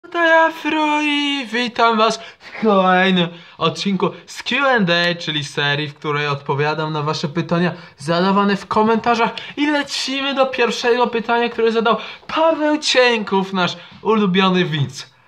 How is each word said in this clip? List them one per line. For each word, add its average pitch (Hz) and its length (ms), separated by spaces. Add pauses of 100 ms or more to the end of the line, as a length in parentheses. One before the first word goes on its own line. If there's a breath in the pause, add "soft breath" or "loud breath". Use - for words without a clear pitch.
(140)
To 339 120
ja, 320 260
Fro, 302 500
i 285 440
witam 233 520
was 220 220 (200 loud breath)
w - 220
kolejnym 185 680 (300 loud breath)
odcinku 180 520 (160 loud breath)
z - 180
Q 269 220
and 226 240
A, 175 300
czyli 151 240
serii, 143 440
w 143 80
której 147 320
odpowiadam 151 680
na 151 80
wasze 151 260
pytania 175 440 (260 loud breath)
zadawane 196 600
w - 100
komentarzach. 220 680 (220 loud breath)
I 294 100
lecimy 277 680
do 262 100
pierwszego 240 600
pytania, 233 420
które 226 220
zadał 220 260 (300 loud breath)
Paweł 302 500
Cienków, 220 760
nasz 180 240 (240 loud breath)
ulubiony 190 640
widz. 147 480 (140 soft breath)